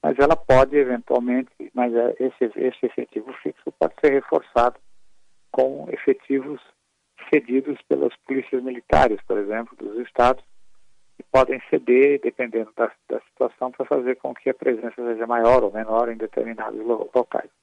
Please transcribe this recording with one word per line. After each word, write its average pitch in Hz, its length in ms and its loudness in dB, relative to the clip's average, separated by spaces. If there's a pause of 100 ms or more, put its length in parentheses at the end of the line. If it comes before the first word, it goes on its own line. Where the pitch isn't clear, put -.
Mas - 180 -2
ela 151 160 4
pode 135 400 4
eventualmente, 123 720 0 (240)
mas 123 200 0
é, 117 260 0
esse, 123 400 -4
esse 127 260 -2
efetivo 123 460 -8 (100)
fixo - 380 -10
pode 82 140 0 (100)
ser 147 80 4
reforçado - 680 0 (720)
com 135 400 -2
efetivos 139 720 -4 (720)
cedidos 135 580 -2
pelas 139 260 0 (120)
polícias 135 360 -4
militares, 127 640 0
por 101 120 -4
exemplo, 110 400 -6
dos 104 280 -12
estados, 123 380 0 (720)
que - 160 -20
podem 131 380 2
ceder, 139 520 4
dependendo 117 540 -4
da, 113 160 -2 (160)
da 117 140 -6
situação, - 500 -6
pra 135 140 -6
fazer 127 320 -2
com 131 160 -10
que - 160 -6
a 127 40 -2
presença 117 420 -4
seja 117 320 -6
maior 120 360 4
ou 98 80 -2
menor 110 380 -2
em 113 80 -10
determinados 110 640 -8
lo-, 113 360 -4
locais. - 340 -2 (140)